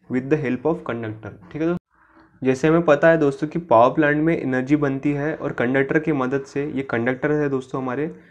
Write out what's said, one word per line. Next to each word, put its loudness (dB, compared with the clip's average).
with -2
the 0
help -4
of 0
conductor, -10
ठीक -6
है 0
दोस्तों। -2
जैसे 2
हमें 4
पता 4
है 6
दोस्तों 0
कि -6
पावर 4
प्लांट 2
में 2
एनर्जी 0
बनती 0
है -4
और -6
कंडक्टर 0
की -2
मदद -2
से, -6
ये -6
कंडक्टर -2
है 0
दोस्तों -6
हमारे, -6